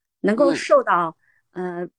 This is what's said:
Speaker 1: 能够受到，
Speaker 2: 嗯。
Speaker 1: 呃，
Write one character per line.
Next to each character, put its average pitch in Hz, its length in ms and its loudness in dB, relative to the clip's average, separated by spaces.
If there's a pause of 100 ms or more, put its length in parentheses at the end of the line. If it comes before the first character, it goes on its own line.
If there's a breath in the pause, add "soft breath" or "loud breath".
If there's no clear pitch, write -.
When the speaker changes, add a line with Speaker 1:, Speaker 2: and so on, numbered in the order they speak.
(220)
Speaker 1:
能 208 140 0
够 277 200 2
受 294 260 2
到， 175 340 -2 (360)
Speaker 2:
嗯。 175 320 -10
Speaker 1:
呃， - 160 -12